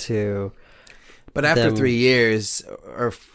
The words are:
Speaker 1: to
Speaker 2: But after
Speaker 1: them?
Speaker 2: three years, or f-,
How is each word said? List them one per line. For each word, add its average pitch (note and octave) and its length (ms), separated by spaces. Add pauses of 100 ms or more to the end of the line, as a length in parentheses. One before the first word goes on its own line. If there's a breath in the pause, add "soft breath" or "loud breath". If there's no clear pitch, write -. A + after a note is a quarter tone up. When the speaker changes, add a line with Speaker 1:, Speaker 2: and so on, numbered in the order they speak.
Speaker 1:
to G2+ 440 (800 soft breath)
Speaker 2:
But C#3+ 120
after C3 220
Speaker 1:
them? A2 80
Speaker 2:
three B2 200
years, A#2 640 (240)
or A#2+ 220
f-, - 280